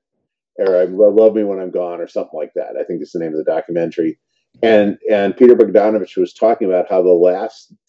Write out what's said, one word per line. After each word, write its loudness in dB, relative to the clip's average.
or 0
I, 2
they'll 2
love 4
me 0
when -6
I'm -10
gone, -6
or -8
something -10
like -10
that. -8
I -8
think -8
it's -14
the -10
name -8
of -6
the -4
documentary. -4
And, 2
and 0
Peter 6
Bogdanovich 0
was -2
talking -2
about -2
how 0
the 2
last 0